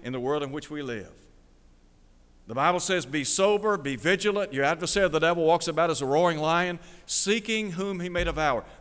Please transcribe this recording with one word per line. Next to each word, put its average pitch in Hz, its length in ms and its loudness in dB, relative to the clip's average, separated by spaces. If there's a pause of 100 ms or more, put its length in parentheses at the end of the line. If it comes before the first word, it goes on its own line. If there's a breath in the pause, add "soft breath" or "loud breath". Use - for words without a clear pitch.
in 123 100 -8
the 131 60 -4
world 143 240 -2
in 135 80 -6
which 147 200 -10
we 151 120 -8
live. 117 300 -10 (1400)
The 113 60 -8
Bible 160 260 2
says, 180 260 0
"Be 143 160 -4
sober, 202 540 2
be 139 180 -4
vigilant. 190 580 -2
Your 135 120 0
adversary, 170 440 2
the 156 120 2
devil, 165 240 2
walks 160 240 4
about 165 220 2
as 143 120 -2
a 139 40 -2
roaring 160 320 4
lion, 170 420 0 (260 loud breath)
seeking 220 680 0
whom 190 280 -6
he 180 80 -6
may 175 160 -2
devour." 151 400 0 (160 loud breath)